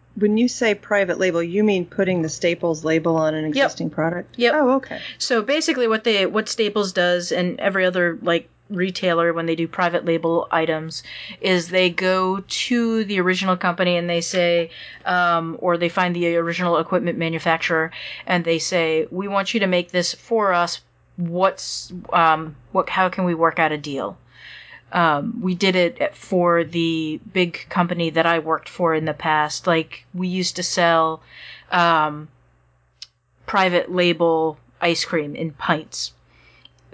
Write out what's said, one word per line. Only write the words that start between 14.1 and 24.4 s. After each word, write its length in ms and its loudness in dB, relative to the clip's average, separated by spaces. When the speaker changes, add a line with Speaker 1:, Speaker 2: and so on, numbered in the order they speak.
Speaker 2:
they 100 0
say, 500 2
um, 560 2
or 160 2
they 120 0
find 280 0
the 200 2
original 420 0
equipment 380 0
manufacturer 760 -2
and 180 0
they 140 0
say, 540 0
"We 160 -6
want 260 -2
you 60 0
to 80 0
make 240 -2
this 220 -2
for 380 0
us. 280 0
What's, 760 -2
um, 440 2
what, 160 0
how 200 0
can 160 -4
we 100 2
work 260 2
out 100 2
a 80 -4
deal?" 400 -6